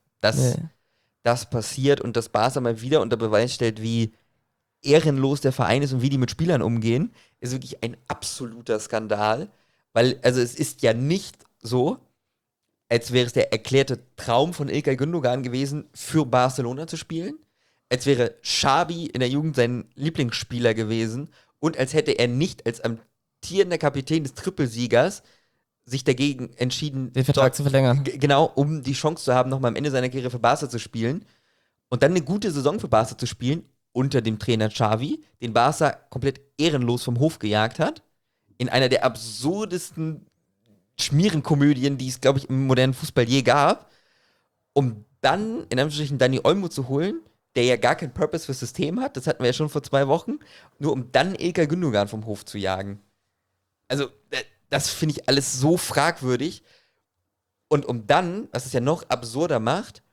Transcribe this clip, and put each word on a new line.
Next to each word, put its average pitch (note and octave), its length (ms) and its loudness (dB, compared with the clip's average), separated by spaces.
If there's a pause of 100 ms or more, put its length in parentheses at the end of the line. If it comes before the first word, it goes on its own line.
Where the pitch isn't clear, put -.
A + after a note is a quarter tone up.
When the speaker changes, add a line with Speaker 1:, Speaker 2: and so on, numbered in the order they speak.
(220)
Speaker 1:
dass A2+ 160 2
Speaker 2:
Nee. B2+ 260 0 (600)
Speaker 1:
das A#2+ 260 0
passiert C3 500 0
und A#2 160 -6
dass A2+ 140 -4
Barca B2+ 320 0
mal A#2 180 0
wieder C3 220 2
unter A2+ 160 0
Beweis A2 360 2
stellt, A2 280 -2
wie A2+ 320 0 (680)
ehrenlos C#3+ 580 4
der C3 100 2
Verein B2 300 2
ist C#3 100 0
und B2+ 100 0
wie C3+ 80 4
die C#3 100 0
mit B2 120 0
Spielern D#3+ 300 0
umgehen, A#2 500 0 (280)
ist B2 120 -8
wirklich C3 320 -8
ein B2 140 -8 (100)
absoluter A#2 720 -6
Skandal. G#2+ 720 -2 (460)
Weil, B2 280 4
also B2 180 4
es A#2+ 140 -2
ist - 260 -4
ja A2+ 120 4
nicht D3 440 -2 (240)
so, B2+ 380 0 (880)
als A#2+ 240 0
wäre B2 140 4
es - 60 -8
der - 200 0
erklärte C3 460 0 (180)
Traum C#3 360 2
von C#3+ 140 -4
Ilkay C3+ 300 0
Gündogan C3+ 440 -2
gewesen, C3+ 520 -6
für - 320 0
Barcelona B2+ 600 0
zu E3 120 -12
spielen, F3 420 -8 (500)
als B2+ 160 -2
wäre B2 380 2
Xabi E3 640 0
in - 160 -6
der B2 80 0
Jugend D3 260 -2
sein B2 400 0
Lieblingsspieler A#2+ 760 -2
gewesen A2+ 560 -4 (300)
und D#3 180 -2
als C3 160 -2
hätte D3+ 180 2
er A#2+ 160 2
nicht C3 380 -2
als A#2+ 160 -4
amtierender E3+ 960 -4
Kapitän D3 460 0
des C3+ 100 -8
Trippelsiegers B2 880 0 (640)
sich B2+ 180 -6
dagegen C3 540 0
entschieden, C3 560 -4
Speaker 2:
Den C3 100 2
Vertrag C3+ 220 4
Speaker 1:
dort B2+ 100 2
Speaker 2:
zu C#3+ 80 -4
verlängern. C3+ 400 4
Speaker 1:
g-, C#3 140 -6
genau, C#3 360 4
um D3 300 0
die C3+ 100 -2
Chance D#3 300 -2
zu B2+ 100 2
haben, B2+ 160 4
noch C3+ 120 -2
mal B2 80 2
am - 80 -2
Ende C#3+ 140 -2
seiner B2+ 180 0
Karriere B2+ 200 -4
für A#2+ 100 -6
Barca C#3+ 300 0
zu A#2+ 80 -6
spielen A2+ 460 -4 (640)
und B2 160 -2
dann D#3+ 80 6
eine F3+ 100 2
gute G3+ 300 -2
Saison C#3+ 300 0
für C3 80 -6
Barca A2+ 280 2
zu A#2+ 100 -4
spielen C3+ 360 -4 (300)
unter C3 280 0
dem G#2+ 180 -2
Trainer A2 280 0
Xavi, A2+ 560 0 (180)
den A#2 120 -6
Barca C3+ 380 2 (180)
komplett C3 320 -4 (160)
ehrenlos B2+ 460 0
vom A#2+ 160 -2
Hof D#3 200 0
gejagt G#2+ 400 0
hat, D4 220 -2 (560)
in B2 120 -2
einer C3 180 2
der B2+ 160 2
absurdesten D#3+ 1200 -4 (720)
Schmierenkomödien, C#3+ 1000 2
die C3 100 -6
es, B2+ 140 -8
glaub C3+ 160 4
ich, - 120 -6
im C3 180 0
modernen C3 260 4
Fußball B2 340 0
je C3 140 4
gab, C#3+ 500 2 (800)
um A#2 320 0 (160)
dann, G3+ 480 0
in B2 100 -4
Anführungsstrichen, D3 400 0
Dani C3 240 4
Olmo F#3 280 2
zu C3 180 -6
holen, F3 320 -2 (360)
der B2 100 4
ja B2 100 4
gar A#2+ 200 2
keinen - 180 -8
Purpose D#3 320 -4
fürs C3+ 160 -6
System F3 400 -4
hat, C4 160 -6
das B2 100 -8
hatten - 160 -4
wir A#2+ 40 4
ja B2+ 60 2
schon D3+ 140 -2
vor C#3+ 160 -6
zwei C#3 240 0
Wochen, E3+ 320 0 (400)
nur C#3+ 140 0
um B2+ 180 -6
dann E3 240 2
Ilkay E3+ 320 0
Gündogan C#3 400 0
vom A2 180 -10
Hof G#2+ 200 -10
zu - 120 -14
jagen. G2 440 -6 (880)
Also, C#3 160 -2 (240)
äh, C3 160 -8 (240)
das D3 200 -2
finde D#3 260 -2
ich - 120 -12
alles C3 320 0
so D#3 160 4
fragwürdig. C#3+ 880 -2 (1040)
Und C#3+ 180 0
um A2+ 220 -6
dann, F3+ 460 0
was B2+ 120 -6
es C3 60 -12
ja B2+ 80 0
noch D3 300 -2
absurder B2+ 500 -2
macht C#3+ 420 -4 (100)